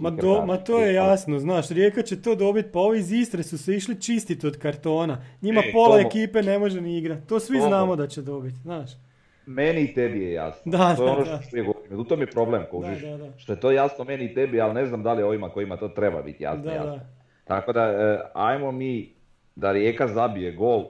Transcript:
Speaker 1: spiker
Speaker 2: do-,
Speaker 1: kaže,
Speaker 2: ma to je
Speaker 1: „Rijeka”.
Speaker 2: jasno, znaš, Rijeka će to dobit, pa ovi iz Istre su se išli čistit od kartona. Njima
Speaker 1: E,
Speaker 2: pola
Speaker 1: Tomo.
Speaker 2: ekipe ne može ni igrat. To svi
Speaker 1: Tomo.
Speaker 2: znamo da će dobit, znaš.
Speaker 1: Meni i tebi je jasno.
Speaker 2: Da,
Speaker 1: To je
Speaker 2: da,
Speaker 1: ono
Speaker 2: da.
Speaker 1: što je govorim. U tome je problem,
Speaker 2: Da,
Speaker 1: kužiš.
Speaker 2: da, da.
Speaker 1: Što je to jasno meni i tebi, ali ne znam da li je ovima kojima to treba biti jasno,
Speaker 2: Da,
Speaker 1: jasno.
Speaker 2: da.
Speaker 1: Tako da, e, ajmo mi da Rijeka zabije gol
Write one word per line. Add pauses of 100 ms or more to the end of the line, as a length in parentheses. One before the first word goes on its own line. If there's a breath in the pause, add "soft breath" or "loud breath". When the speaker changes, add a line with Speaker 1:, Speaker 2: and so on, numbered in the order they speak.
(100)
Speaker 1:
spiker
Speaker 2:
do-,
Speaker 1:
kaže,
Speaker 2:
ma
to
je
Speaker 1:
„Rijeka”.
Speaker 2:
jasno,
znaš,
Rijeka
će
to
dobit,
pa
ovi
iz
Istre
su
se
išli
čistit
od
kartona. (180 loud breath)
Njima
Speaker 1:
E,
Speaker 2:
pola
Speaker 1:
Tomo.
Speaker 2:
ekipe
ne
može
ni
igrat.
To
svi
Speaker 1:
Tomo.
Speaker 2:
znamo
da
će
dobit,
znaš. (560 soft breath)
Speaker 1:
Meni
i
tebi
je
jasno.
Speaker 2:
Da,
Speaker 1:
To
je
Speaker 2:
da,
Speaker 1:
ono
Speaker 2:
da.
Speaker 1:
što
je
govorim. (100)
U
tome
je
problem,
Speaker 2:
Da,
Speaker 1:
kužiš.
Speaker 2:
da,
da.
Speaker 1:
Što
je
to
jasno
meni
i
tebi,
ali
ne
znam
da
li
je
ovima
kojima
to
treba
biti
jasno,
Speaker 2:
Da,
Speaker 1:
jasno.
Speaker 2:
da. (400 soft breath)
Speaker 1:
Tako
da,
e, (140)
ajmo
mi (440)
da
Rijeka
zabije
gol